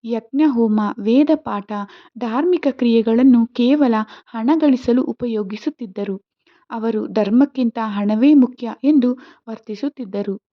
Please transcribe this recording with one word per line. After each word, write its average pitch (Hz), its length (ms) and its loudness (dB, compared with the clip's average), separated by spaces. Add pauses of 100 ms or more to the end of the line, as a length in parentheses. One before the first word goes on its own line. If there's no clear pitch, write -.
ಯಜ್ಞ 226 400 -4
ಹೋಮ, 226 340 2 (200)
ವೇದ 247 360 2
ಪಾಠ, 208 360 -10 (460)
ಧಾರ್ಮಿಕ 269 540 -2
ಕ್ರಿಯೆಗಳನ್ನು 233 760 2
ಕೇವಲ 254 480 2 (300)
ಹಣ 226 300 -6
ಗಳಿಸಲು 254 480 2
ಉಪಯೋಗಿಸುತ್ತಿದ್ದರು. 208 1160 -8 (480)
ಅವರು 220 380 -4
ಧರ್ಮಕ್ಕಿಂತ 226 760 0
ಹಣವೇ 214 500 2
ಮುಖ್ಯ 247 500 2
ಎಂದು 254 300 2 (360)
ವರ್ತಿಸುತ್ತಿದ್ದರು. 208 880 -8 (140)